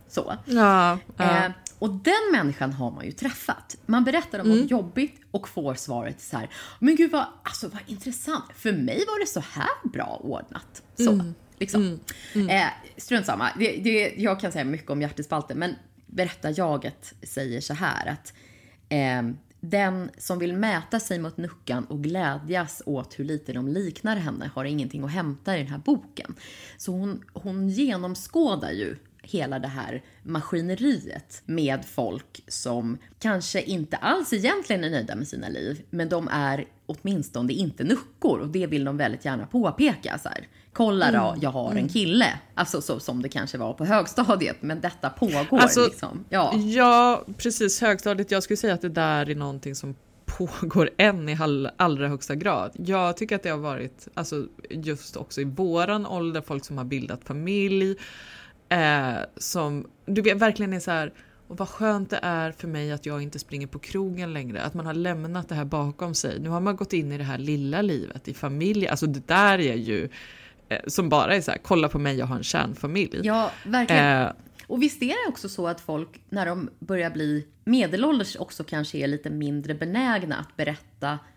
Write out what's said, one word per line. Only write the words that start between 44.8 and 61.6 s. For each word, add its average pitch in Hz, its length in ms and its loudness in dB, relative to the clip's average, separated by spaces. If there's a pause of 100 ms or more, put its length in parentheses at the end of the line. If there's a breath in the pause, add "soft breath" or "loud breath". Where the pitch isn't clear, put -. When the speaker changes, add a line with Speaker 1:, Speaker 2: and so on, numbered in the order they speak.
Speaker 1:
detta 175 280 -4
pågår 156 500 2
Speaker 2:
Alltså, 240 260 8
Speaker 1:
liksom. - 440 -4
Ja. 185 280 4
Speaker 2:
ja, 240 680 6 (120)
precis, 220 440 0
högstadiet. 202 500 2
Jag 190 120 2
skulle 208 140 0
säga 208 160 2
att 170 80 -2
det 180 80 -2
där 156 400 2
är 151 60 0
någonting 139 400 -6
som 139 200 -8 (300)
pågår - 720 0
än 185 320 2
i 151 40 -2
hall-, 147 440 0
allra 143 300 2
högsta 143 280 -6
grad. 151 440 -2
Jag 175 380 0
tycker 214 180 -2
att 196 80 -4
det 180 60 -2
har 156 80 -2
varit, 135 560 -8
alltså, 147 320 -4 (240)
just 151 480 -8
också - 240 -8
i - 20 0
våran 175 640 0
ålder, 165 360 -2
folk 143 240 -6
som 143 120 -8
har 127 80 -4
bildat 127 380 -6
familj, 190 720 0 (720 loud breath)
eh, 147 460 4 (220)
som, 147 500 -2 (180)
du 202 160 2
vet, 196 160 6
verkligen 214 360 2
är 180 60 -2
så 180 120 -4
här: 160 220 -2 (340 soft breath)
"Och 175 100 -12
vad - 120 -4